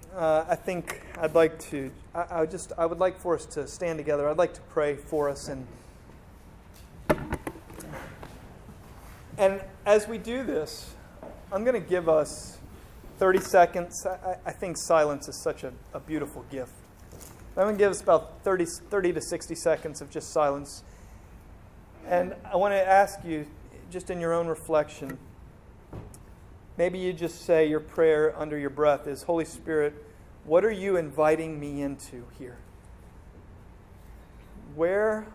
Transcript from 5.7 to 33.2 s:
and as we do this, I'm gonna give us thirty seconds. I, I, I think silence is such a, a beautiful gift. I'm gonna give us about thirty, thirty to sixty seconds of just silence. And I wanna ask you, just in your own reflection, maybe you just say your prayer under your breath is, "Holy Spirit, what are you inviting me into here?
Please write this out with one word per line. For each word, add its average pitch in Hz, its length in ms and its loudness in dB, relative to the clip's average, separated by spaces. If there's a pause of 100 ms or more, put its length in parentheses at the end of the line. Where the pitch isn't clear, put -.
and 196 240 4 (240)
as 208 220 6
we 226 100 -6
do 233 260 -6
this, - 520 -6 (560)
I'm 196 120 -2
gonna 240 160 2
give 170 300 0
us - 500 0 (600)
thirty 190 200 6
seconds. 175 680 4
I, 190 40 -2
I, 185 260 -4 (120)
I 165 40 -6
think 170 260 -8
silence 151 520 2
is - 120 -12
such 151 220 -4
a, 131 80 -8 (220)
a 147 60 -10
beautiful 143 520 -8
gift. 131 220 -10 (840)
I'm 190 120 4
gonna 214 100 0
give 196 140 6
us - 100 -4
about - 420 4
thirty, 185 220 2
thirty 180 480 0
to 156 80 -4
sixty 165 340 -6
seconds 156 460 -2
of 139 80 -14
just - 240 -10
silence. 143 500 0 (1200)
And 180 300 0 (160)
I 190 60 2
wanna 202 180 4
ask 190 480 6
you, 156 240 -6 (420)
just 175 200 -8
in 175 100 -4
your 165 140 0
own 170 140 2
reflection, 151 720 0 (1600)
maybe 180 220 0
you 185 160 -4
just 165 320 -8
say 160 220 6
your 151 120 2
prayer 156 560 4
under 151 220 -4
your 139 140 -4
breath 143 340 2
is, 139 160 -8
"Holy 165 240 0
Spirit, 151 480 -2 (520)
what 170 200 6
are 226 60 2
you 190 260 0
inviting 156 640 0
me 143 240 -6
into 131 420 -8 (140)
here? - 180 -14 (2250)